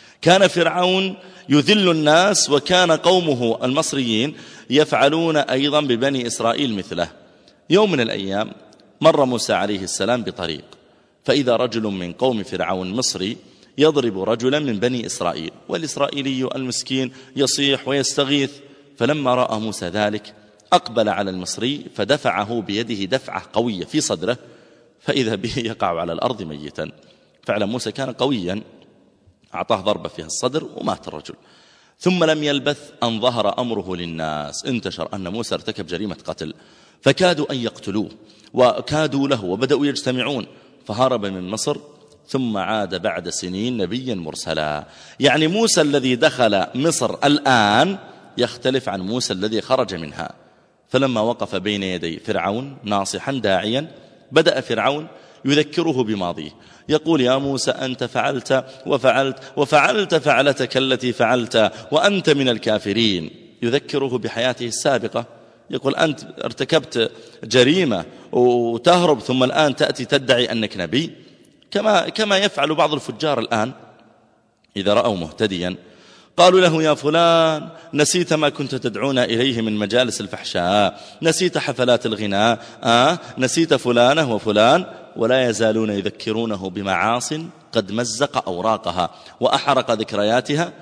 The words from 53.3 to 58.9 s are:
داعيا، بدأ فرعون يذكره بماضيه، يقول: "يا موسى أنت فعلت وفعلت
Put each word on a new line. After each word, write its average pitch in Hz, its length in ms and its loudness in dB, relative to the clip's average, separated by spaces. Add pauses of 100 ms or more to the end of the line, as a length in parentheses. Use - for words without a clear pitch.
داعيا، 107 580 -2 (420)
بدأ 139 280 4
فرعون 127 460 -2 (380)
يذكره 147 580 2
بماضيه، 87 480 -4 (380)
يقول: 151 320 2
"يا 123 160 4
موسى 139 340 -2
أنت 131 340 -4
فعلت 131 600 0 (220)
وفعلت 131 500 2 (200)